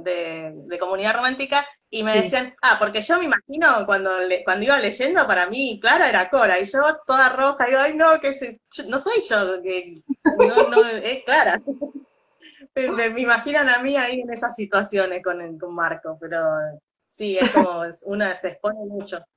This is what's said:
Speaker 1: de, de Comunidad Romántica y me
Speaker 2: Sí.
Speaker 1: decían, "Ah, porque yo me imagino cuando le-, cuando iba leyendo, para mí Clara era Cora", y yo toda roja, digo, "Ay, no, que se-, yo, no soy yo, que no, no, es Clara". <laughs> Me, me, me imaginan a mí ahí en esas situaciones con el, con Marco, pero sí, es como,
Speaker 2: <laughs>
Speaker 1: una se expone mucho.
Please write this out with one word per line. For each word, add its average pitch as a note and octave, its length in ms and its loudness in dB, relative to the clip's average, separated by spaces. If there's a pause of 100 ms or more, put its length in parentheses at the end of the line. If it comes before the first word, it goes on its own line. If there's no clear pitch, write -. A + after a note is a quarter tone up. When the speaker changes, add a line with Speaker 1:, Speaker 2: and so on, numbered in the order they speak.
Speaker 1:
de, E3 540 -6
de E3 240 -12
Comunidad F#3+ 360 -2
Romántica C4+ 500 -2 (240)
y A3 140 -8
me G#3+ 100 0
Speaker 2:
Sí. G#3+ 100 4
Speaker 1:
decían, B3+ 380 -4
"Ah, A#3+ 180 4
porque G#3 220 -2
yo E4 180 2
me F4+ 60 -2
imagino C#4+ 420 0 (180)
cuando F#3+ 420 0
le-, F3+ 160 -2
cuando G3 220 0
iba C#4 140 4
leyendo, B3+ 480 0
para F3+ 220 2
mí B3+ 320 -4
Clara C#4+ 280 4
era F#3 200 0
Cora", G#3 300 2
y G3+ 60 -2
yo C4+ 160 -2 (260)
toda C4 220 4
roja, C4+ 380 0
digo, C4+ 120 2
"Ay, D4+ 160 0
no, D#4+ 260 6
que C#4 120 -2
se-, B3 280 -10 (120)
yo, - 140 -12
no C4 120 -2
soy G#4 300 0
yo, F#3+ 340 0
que F3+ 400 -8 (320)
no, - 280 6
no, A3 220 6
es A#3 400 -4
Clara". A#3+ 400 4
<laughs> C#4 400 -10 (680)
Me, B3+ 160 -2
me, A3+ 180 0
me A#3 120 -4
imaginan C4 480 2
a B3 120 2
mí C#4 160 -2
ahí B3+ 240 -2
en A#3+ 100 -8
esas A#3 240 -6
situaciones G3 680 -2
con F3 180 -4
el, E3 180 -12
con F3 160 -12
Marco, D#3+ 440 -4
pero E3 200 -6 (680)
sí, G3+ 280 -6
es A#3 140 2
como, F3+ 320 2
Speaker 2:
<laughs> E3+ 220 -12
Speaker 1:
una G3+ 300 -2
se F3+ 140 -6
expone G#3+ 360 -6
mucho. G3 340 -10 (180)